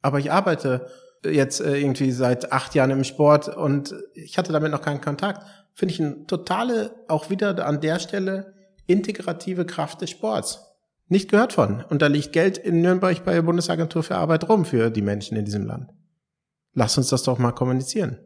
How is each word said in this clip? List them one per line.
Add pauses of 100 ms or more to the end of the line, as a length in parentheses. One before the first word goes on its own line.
Aber
ich
arbeite (400)
jetzt,
äh,
irgendwie
seit
acht
Jahren
im
Sport
und (180)
ich
hatte
damit
noch
keinen
Kontakt. (320)
Finde
ich
eine
totale, (160)
auch
wieder
an
der
Stelle, (320)
integrative
Kraft
des
Sports. (460)
Nicht
gehört
von.
Und
da
liegt
Geld
in
Nürnberg
bei
der
Bundesagentur
für
Arbeit
rum
für
die
Menschen
in
diesem
Land. (840)
Lass
uns
das
doch
mal
kommunizieren.